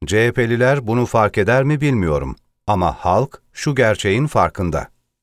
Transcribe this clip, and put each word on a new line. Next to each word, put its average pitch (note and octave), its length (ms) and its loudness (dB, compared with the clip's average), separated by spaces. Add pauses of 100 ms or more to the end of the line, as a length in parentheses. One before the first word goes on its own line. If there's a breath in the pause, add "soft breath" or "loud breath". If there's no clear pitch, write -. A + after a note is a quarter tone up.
C G#2+ 220 2
H A#2 60 0
P'liler A#2+ 540 0
bunu B2 200 0
fark A2 320 0
eder A#2+ 260 2
mi D3 160 0
bilmiyorum E2+ 560 0 (300)
ama F2+ 260 0
halk G#2 500 -2 (100)
şu - 220 -4
gerçeğin A2+ 520 0
farkında. F2 640 -2 (340)